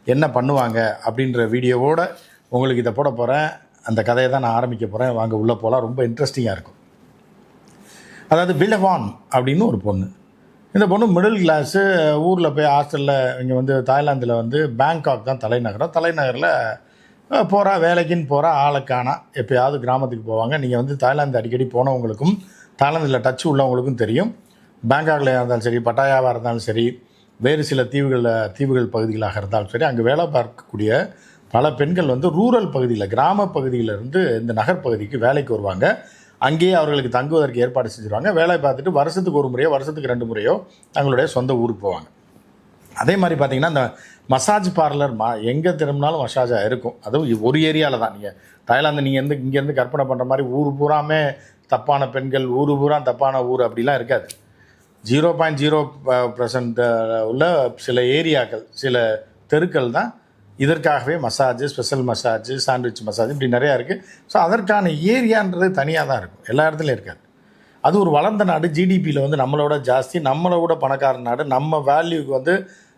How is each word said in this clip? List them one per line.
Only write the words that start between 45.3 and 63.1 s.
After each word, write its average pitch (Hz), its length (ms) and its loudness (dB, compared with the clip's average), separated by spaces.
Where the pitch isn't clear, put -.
எங்க 156 300 0
திரும்பினாலும் 147 480 -2
மசாஜா 120 400 0
இருக்கும். 117 420 -4
அதுவும் 131 260 -2
இ-, 110 120 0
ஒரு 135 200 2
ஏரியால 151 380 2
தான். 110 140 -2
நீங்க 101 220 -12
தாய்லாந்து, 143 380 2
நீங்க 135 160 0
இருந்து, 143 180 0
இங்க 131 160 -4
இருந்து 139 220 0
கற்பனை 131 320 0
பண்ற 127 180 -4
மாதிரி 131 240 -2
ஊர் 143 240 0
பூராமே 147 640 0
தப்பான 135 420 0
பெண்கள், 131 380 -2
ஊர் 143 320 0
பூரா 147 200 2
தப்பான 131 460 0
ஊர் 127 160 0
அப்படிலாம் 117 340 0
இருக்காது. 120 320 -2
ஜீரோ 160 260 4
பாயிண்ட் 156 220 0
ஜீரோ 151 320 0
ப-, 123 320 2
பர்சன்ட் 120 440 -2
உள்ள 131 560 0
சில 123 240 -2
ஏரியாக்கள், 127 720 0
சில 117 540 0
தெருக்கள் 151 440 0
தான் 202 300 -4
இதற்காகவே 147 640 0
மசாஜ், 127 440 0
ஸ்பெஷல் 135 380 -4
மசாஜ், 117 500 -2
சாண்ட்விச் 127 500 -4
மசாஜ், 110 280 -2